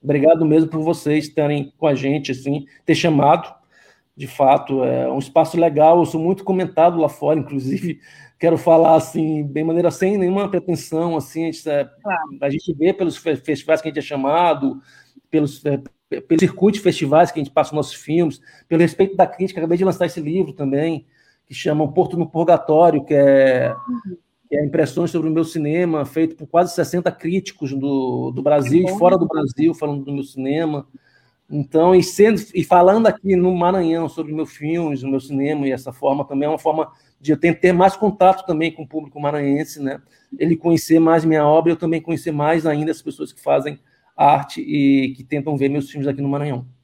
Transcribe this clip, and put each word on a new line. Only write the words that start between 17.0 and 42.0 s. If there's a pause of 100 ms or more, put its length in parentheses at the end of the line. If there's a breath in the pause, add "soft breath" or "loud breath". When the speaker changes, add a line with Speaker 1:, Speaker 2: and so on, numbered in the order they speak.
Speaker 1:
que
a
gente
passa
os
nossos
filmes, (280 soft breath)
pelo
respeito
da
crítica,
acabei
de
lançar
esse
livro
também, (400)
que
chama
O
Porto
no
Purgatório,
que
é, (140)
Speaker 2:
Uhum. (340)
Speaker 1:
que
é
impressões
sobre
o
meu
cinema,
feito
por
quase
sessenta
críticos
do,
do
Brasil
Speaker 2:
Que
bom.
Speaker 1:
e
fora
do
Brasil,
falando
do
meu
cinema. (640 soft breath)
Então,
e
sendo, (140)
e
falando
aqui
no
Maranhão
sobre
meus
filmes,
o
meu
cinema
e
essa
forma
também
é
uma
forma (280 soft breath)
de
eu
ter,
ter
mais
contato
também
com
o
público
maranhense,
né? (360)
Ele
conhecer
mais
minha
obra
e
eu
também